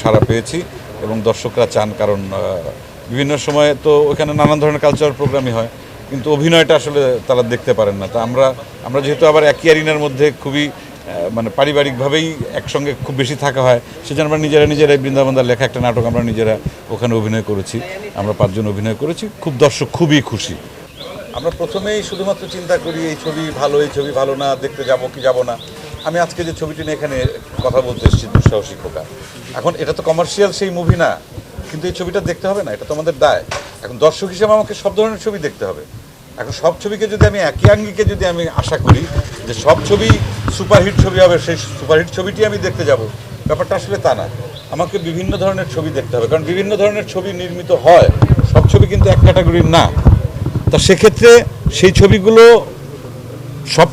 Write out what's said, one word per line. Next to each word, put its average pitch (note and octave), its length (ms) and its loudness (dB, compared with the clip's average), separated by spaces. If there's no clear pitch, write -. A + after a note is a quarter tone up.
সাড়া G#2+ 180 2
পেয়েছি A2+ 420 -2
এবং A2 200 -6
দর্শকরা A2+ 500 0
চান, G#2+ 260 -2
কারণ, G#2 220 0
আহ, G2 60 -4
বিভিন্ন C#3 280 -2
সময়ে D3 460 2
তো D3 280 4
ওখানে D3 220 -2
নানান D3+ 260 2
ধরনের D3 200 0
কালচারাল D3 380 2
প্রোগ্রামই C3+ 340 -2
হয়, A2+ 160 -2
কিন্তু C#3 240 -4
অভিনয়টা D#3+ 420 4
আসলে C3+ 520 0
তারা B2 160 2
দেখতে A#2+ 300 -2
পারেন G2+ 220 0
না। G2 180 -6
তা A#2 100 -2
আমরা, B2+ 300 2
আমরা C#3 180 -4
যেহেতু D3 260 2
আবার D3+ 160 4
একই D3 200 2
অ্যারিনার D#3 360 2
মধ্যে D3 320 0
খুবই, D3 260 -4
আহ, - 680 -10
মানে A2+ 160 -4
পারিবারিকভাবেই C#3+ 840 0
একসঙ্গে C#3+ 400 -6
খুব D3 100 -8
বেশি C3+ 200 -4
থাকা C#3 260 -2
হয়, B2 180 4
সেজন্য D3+ 160 -2
আমরা D3+ 140 0
নিজেরা D3+ 280 2
নিজেরাই D3 320 4
বৃন্দাবন C3+ 380 0
দার B2+ 100 2
লেখা B2 200 0
একটা B2 140 -4
নাটক A#2+ 260 0
আমরা A#2 180 -2
নিজেরা A2 340 -2
ওখানে A2+ 260 -2
অভিনয় A2 320 -2
করেছি, G#2 320 -6
আমরা G2+ 220 -4
পাঁচজন G#2 300 0
অভিনয় G#2+ 320 -4
করেছি। E3+ 300 -6
খুব D#3 180 -6
দর্শক B2 340 0
খুবই D3+ 280 2
খুশি। G2 340 -8
আমরা D3 240 -6
প্রথমেই G3 460 -6
শুধুমাত্র F#3+ 480 -6
চিন্তা F3+ 260 -2
করি E3 300 -6
এই D#3 80 -6
ছবি D#3 340 -6
ভালো, D3 220 0
এই D3 140 0
ছবি C#3+ 160 -4
ভালো C3+ 240 -2
না, C#3 200 -4
দেখতে C3+ 280 -8
যাব B2+ 320 -2
কি C3+ 60 -14
যাব B2+ 200 0
না। A#2+ 160 -6
আমি E3 160 -2
আজকে E3+ 240 -4
যে E3 100 -6
ছবিটি D#3 280 -10
নিয়ে D#3 120 -8
এখানে C#3+ 220 -6
কথা B2+ 180 2
বলতে B2 260 0
এসেছি, A2+ 260 2
দুঃসাহসী - 500 2
খোকা, D#2 200 -10
এখন D3 240 -2
এটা D#3 140 -4
তো D#3+ 100 -10
কমার্শিয়াল E3+ 480 0
সেই F#3+ 180 -4
মুভি F3 260 0
না, A#2+ 240 0
কিন্তু D#3 160 -8
এই F3+ 60 -6
ছবিটা F#3 260 -6
দেখতে - 280 -6
হবে G3 160 -4
না, A2+ 80 -8
এটা G#2 160 -10
তো D3+ 60 -6
আমাদের D#3 260 -2
দায়। C3 240 2
এখন A#2 140 -14
দর্শক D#3 320 0
হিসেবে G#3 240 0
আমাকে G#3+ 200 0
সব F3+ 220 -6
ধরনের G#3+ 220 -2
ছবি G3+ 220 -6
দেখতে C#3+ 260 -8
হবে। E2 160 -8
এখন A2+ 140 -10
সব E3 300 -2
ছবিকে G#3 260 -4
যদি G3+ 180 2
আমি G3+ 140 0
একই E3 300 2
আঙ্গিকে G#3 340 0
যদি F#3+ 220 0
আমি E3+ 300 -2
আশা - 220 0
করি D#3 280 4
যে A#2+ 60 -6
সব D3 320 2
ছবি G#3 240 2
সুপারহিট F#3 460 4
ছবি F#3 160 0
হবে, F3 200 6
সেই E3 180 -4
সুপারহিট D#3 500 -2
ছবিটি G3 380 -4
আমি G#3 120 -2
দেখতে F3 280 -4
যাব, A#2 220 0
ব্যাপারটা E3 280 -2
আসলে F#3+ 220 -6
তা C#3+ 180 0
না। F#2 140 -6
আমাকে F3 260 -4
বিভিন্ন F3 400 -4
ধরনের F#3+ 280 -2
ছবি D#3 140 -4
দেখতে C3+ 280 -4
হবে, A2+ 100 0
কারণ D#3+ 160 0
বিভিন্ন F#3+ 340 -2
ধরনের G#3 300 0
ছবি F#3+ 260 -6
নির্মিত F3 380 -8
হয়, D#3 360 8
সব - 140 6
ছবি - 200 6
কিন্তু - 220 4
এক - 100 4
ক্যাটাগরির E3+ 460 6
না। D#3+ 260 4
তা D3+ 60 6
সেক্ষেত্রে A3+ 640 8
সেই F#3 180 4
ছবিগুলো, G#3+ 760 8
সব D#3+ 240 4